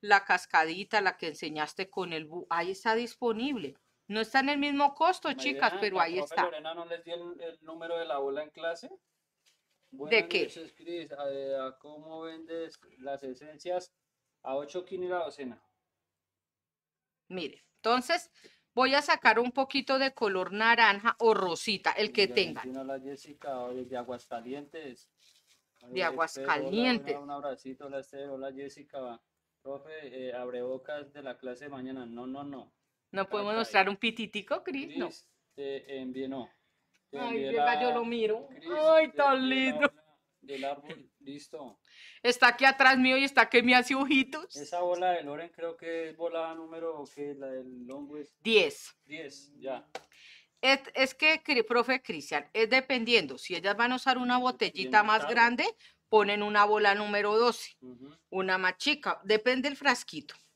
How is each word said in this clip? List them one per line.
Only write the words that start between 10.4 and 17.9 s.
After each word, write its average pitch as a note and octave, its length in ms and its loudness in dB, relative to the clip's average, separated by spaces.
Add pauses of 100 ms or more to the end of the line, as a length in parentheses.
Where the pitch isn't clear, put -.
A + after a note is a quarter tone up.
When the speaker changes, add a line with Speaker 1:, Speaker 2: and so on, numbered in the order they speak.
Speaker 2:
noches, E3 280 -14
Cris. E3 400 -12
¿A, C#3 540 -6
a C3 120 -14
cómo D3+ 440 -16
vendes D#3+ 580 -12 (160)
las C3+ 280 -10
esencias? D3+ 680 -8 (500)
A C3 140 -6
ocho D#3+ 300 -8
quin F#3 180 -8
y F3+ 40 -6
la F3+ 100 -2
docena. C#3 440 -10 (1700)
Speaker 1:
Mire, F3+ 360 -10 (120)
entonces B3+ 540 0 (440)